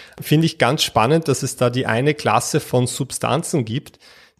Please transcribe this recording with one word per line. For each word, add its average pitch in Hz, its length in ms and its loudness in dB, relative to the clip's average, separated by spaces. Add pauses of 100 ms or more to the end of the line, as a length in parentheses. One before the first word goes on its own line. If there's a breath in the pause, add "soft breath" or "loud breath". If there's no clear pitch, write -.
(220 loud breath)
Finde 156 240 2
ich 160 120 -2
ganz 131 260 2
spannend, 147 440 2
dass - 160 0
es - 140 -6
da 123 120 2
die 127 160 -4
eine 135 280 0
Klasse 123 460 0
von 127 280 0
Substanzen 127 800 -2
gibt, 113 340 -8 (400 loud breath)